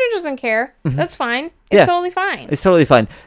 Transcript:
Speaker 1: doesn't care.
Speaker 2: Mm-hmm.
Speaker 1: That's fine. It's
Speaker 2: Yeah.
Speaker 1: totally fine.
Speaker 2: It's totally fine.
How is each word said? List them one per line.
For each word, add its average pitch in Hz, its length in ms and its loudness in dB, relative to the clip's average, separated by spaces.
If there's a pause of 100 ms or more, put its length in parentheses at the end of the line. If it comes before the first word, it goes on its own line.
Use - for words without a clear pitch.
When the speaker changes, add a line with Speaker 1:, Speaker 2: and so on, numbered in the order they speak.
(120)
Speaker 1:
doesn't 339 240 -6
care. 226 380 -4 (100)
Speaker 2:
Mm-hmm. 135 120 -2
Speaker 1:
That's 330 200 -2
fine. 254 300 -4 (240)
It's 403 100 4
Speaker 2:
Yeah. - 60 4
Speaker 1:
totally 349 240 0
fine. 370 400 -6
Speaker 2:
It's 147 120 -6
totally 175 220 4
fine. 120 240 4 (180)